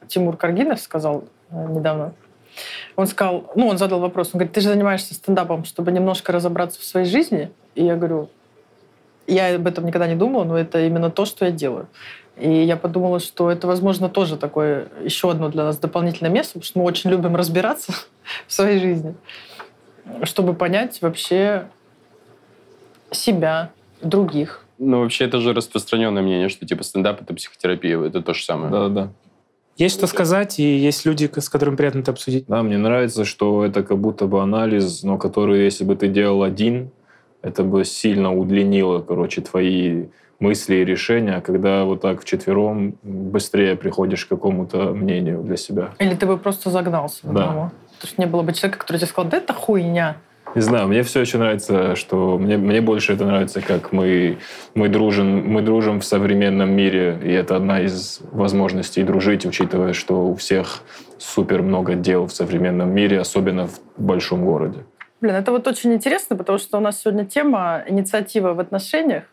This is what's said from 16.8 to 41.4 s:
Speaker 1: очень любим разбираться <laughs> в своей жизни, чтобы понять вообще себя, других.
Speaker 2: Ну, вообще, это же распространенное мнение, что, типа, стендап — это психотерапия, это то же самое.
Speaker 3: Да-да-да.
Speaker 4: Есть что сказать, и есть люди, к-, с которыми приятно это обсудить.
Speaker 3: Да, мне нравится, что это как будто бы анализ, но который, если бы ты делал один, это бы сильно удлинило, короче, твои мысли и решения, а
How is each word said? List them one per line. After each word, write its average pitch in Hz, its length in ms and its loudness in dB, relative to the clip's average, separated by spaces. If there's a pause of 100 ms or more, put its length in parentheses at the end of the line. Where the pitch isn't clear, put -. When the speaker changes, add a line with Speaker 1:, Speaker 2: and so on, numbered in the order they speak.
Speaker 1:
очень 175 240 0
любим 175 260 2
разбираться 180 560 -2 (280)
<laughs> - 260 -14
в - 60 -12
своей 196 280 2
жизни, 170 340 -2 (1080)
чтобы 175 320 0
понять 190 480 -2
вообще 185 640 0 (1400)
себя, 165 600 -2 (320)
других. 160 640 0 (140)
Speaker 2:
Ну, 127 220 2
вообще, 120 260 0
это 123 140 0
же 120 120 2
распространенное 113 720 0
мнение, 92 260 2
что, - 180 -10
типа, - 180 -4
стендап — 95 380 -2
это 87 120 -10
психотерапия, 82 720 -2
это 82 160 -4
то 85 100 -4
же - 120 -6
самое. 78 260 -4
Speaker 3:
Да-да-да. 101 380 0 (680)
Speaker 4:
Есть 190 220 0
что 196 80 0
сказать, 185 520 0
и 151 40 2 (160)
есть 143 280 2
люди, 151 200 2
к-, 147 160 -4
с - 80 -6
которыми 143 260 2
приятно 139 240 2
это 131 120 -2
обсудить. 131 360 -2
Speaker 3:
Да, 113 140 2
мне 104 160 0
нравится, 117 480 2
что 104 400 2
это 101 160 0
как 98 160 0
будто 101 280 0
бы 98 160 2
анализ, 101 600 0
но 95 160 0
который, 101 460 2
если 98 200 0
бы 98 120 2
ты 101 120 2
делал 98 340 2
один, 113 480 0 (520)
это 92 220 -2
бы 95 200 2
сильно 98 500 0
удлинило, 95 680 2
короче, 90 400 -2
твои 90 640 0 (320)
мысли 101 380 2
и 92 80 4
решения, 104 520 0
а 87 60 -4